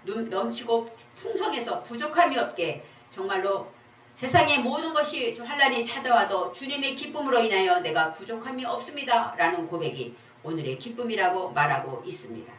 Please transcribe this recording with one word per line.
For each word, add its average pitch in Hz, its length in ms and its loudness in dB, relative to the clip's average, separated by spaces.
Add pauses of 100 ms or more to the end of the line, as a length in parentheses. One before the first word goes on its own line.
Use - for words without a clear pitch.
넘-, 220 260 -4
넘치고 233 640 0 (220)
풍성해서 285 640 -2
부족함이 262 560 2
없게 160 460 -2 (260)
정말로 196 600 -2 (440)
세상의 294 460 4
모든 294 340 -2
것이 262 400 0
환란이 247 500 2
찾아와도 202 680 2
주님의 269 420 -4
기쁨으로 269 480 2
인하여 220 380 4
내가 220 340 0
부족함이 240 500 -8
없습니다."라는 233 1000 0
고백이 139 500 -4 (260)
오늘의 143 360 -4
기쁨이라고 202 720 0
말하고 135 560 0
있습니다. - 520 -10